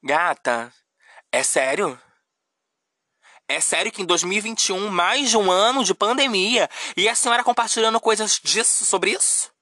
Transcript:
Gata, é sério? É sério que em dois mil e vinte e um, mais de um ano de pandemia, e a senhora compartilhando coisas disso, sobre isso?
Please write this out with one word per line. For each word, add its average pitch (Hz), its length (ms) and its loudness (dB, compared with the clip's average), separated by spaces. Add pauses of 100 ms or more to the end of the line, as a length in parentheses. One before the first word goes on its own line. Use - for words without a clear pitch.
Gata, 139 720 -2 (580)
é 127 120 0
sério? 139 560 0 (1500)
É 143 140 -2
sério 185 320 -2
que 208 100 -10
em 185 40 -4
dois 175 180 2
mil 185 140 -2
e 214 40 0
vinte 220 280 -4
e 196 40 -2
um, 196 140 -4
mais 208 420 0
de 226 80 2
um 196 140 2
ano 226 320 2
de 190 100 0
pandemia, 220 760 0 (260)
e 196 140 0
a 233 60 -4
senhora 240 280 0
compartilhando 226 560 0
coisas 214 420 0
disso, - 440 0
sobre 196 260 0
isso? - 400 -2 (100)